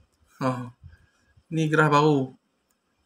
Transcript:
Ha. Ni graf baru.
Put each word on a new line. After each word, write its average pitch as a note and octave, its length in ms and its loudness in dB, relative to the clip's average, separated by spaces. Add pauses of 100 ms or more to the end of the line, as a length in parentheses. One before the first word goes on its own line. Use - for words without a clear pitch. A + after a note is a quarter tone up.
(400)
Ha. B2 300 -6 (760)
Ni D#3+ 240 -4
graf D3+ 240 2
baru. D3 400 2 (720)